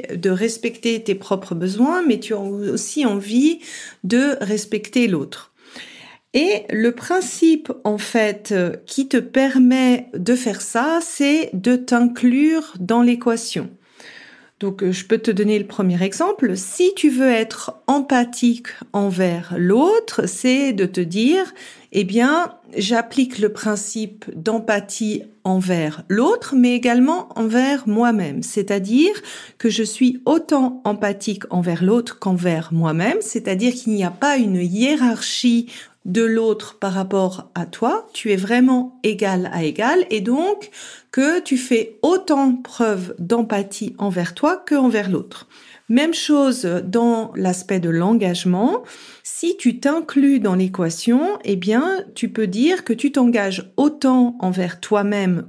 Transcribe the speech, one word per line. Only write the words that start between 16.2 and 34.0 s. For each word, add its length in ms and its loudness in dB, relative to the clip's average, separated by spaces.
Si 400 0
tu 140 2
veux 200 4
être 580 -2
empathique 800 0
envers 640 -2
l'autre, 680 2
c'est 460 0
de 140 0
te 160 -4
dire, 520 0
eh 120 0
bien, 500 2
j'applique 600 -2
le 100 2
principe 760 -6
d'empathie 880 -2
envers 640 0
l'autre, 480 0
mais 200 6
également 600 2
envers 520 0
moi-même. 560 0
C'est-à-dire 680 0
que 120 0
je 120 0
suis 440 0
autant 580 0
empathique 640 -4
envers 340 -2
l'autre 360 0
qu'envers 540 -2
moi-même, 480 0
c'est-à-dire 520 -2
qu'il 200 -4
n'y 100 0